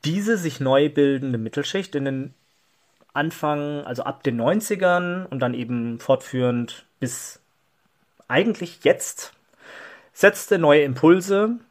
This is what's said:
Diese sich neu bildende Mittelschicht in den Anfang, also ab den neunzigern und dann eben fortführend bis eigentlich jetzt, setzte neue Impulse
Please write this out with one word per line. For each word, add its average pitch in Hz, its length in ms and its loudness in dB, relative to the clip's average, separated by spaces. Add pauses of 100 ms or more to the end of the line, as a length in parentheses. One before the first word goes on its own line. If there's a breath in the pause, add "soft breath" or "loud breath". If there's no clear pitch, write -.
Diese 202 320 0
sich 165 220 -6
neu 139 300 2
bildende 139 500 0
Mittelschicht 143 560 -6
in 139 100 -2
den 135 300 -6 (760)
Anfang, 147 720 -4
also 123 180 -8
ab - 220 -8
den 123 120 0
neunzigern 180 920 0
und 135 120 -8
dann 123 160 -2
eben 117 460 -6
fortführend 123 840 -2 (120)
bis - 400 -10 (880)
eigentlich 175 560 -2
jetzt, - 500 -2 (800 loud breath)
setzte 202 440 2
neue 147 260 6
Impulse 190 760 4 (120)